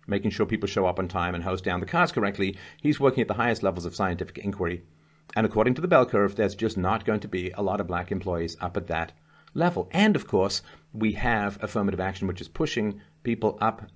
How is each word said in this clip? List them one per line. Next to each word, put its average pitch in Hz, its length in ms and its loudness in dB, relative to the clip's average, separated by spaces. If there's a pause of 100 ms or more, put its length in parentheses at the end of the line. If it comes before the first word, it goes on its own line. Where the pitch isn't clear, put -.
making 101 240 0
sure 101 160 0
people 101 200 0
show 95 200 2
up 90 100 0
on 92 100 -2
time 90 280 -2
and 85 80 -6
hose 92 180 -2
down 90 200 -2
the - 40 -4
cars 170 260 2
correctly. 101 460 0 (240)
He's 147 180 2
working 131 220 4
at 107 60 2
the 104 80 -2
highest 117 260 0
levels 90 240 0
of 87 100 -6
scientific 90 440 -2
inquiry. 90 440 -4 (520)
And 110 100 4
according 110 280 4
to 151 80 -2
the 175 80 -2
bell 135 160 8
curve, 101 300 2
there's 98 200 0
just 110 220 -2
not 95 260 0
going 107 180 0
to - 60 -10
be 92 240 -4
a - 120 -8
lot 98 180 0
of 90 60 -4
black 90 240 -4
employees 87 500 -2
up 90 160 -4
at 90 100 -4
that 82 240 -4 (420)
level. 165 380 0
And, 202 240 4
of - 120 -2
course, 98 340 2 (320)
we 110 200 0
have 104 480 0
affirmative 101 380 0
action, 92 280 -4
which 92 120 -4
is 90 80 -10
pushing 107 540 -2 (220)
people 110 360 0
up 110 220 0 (140)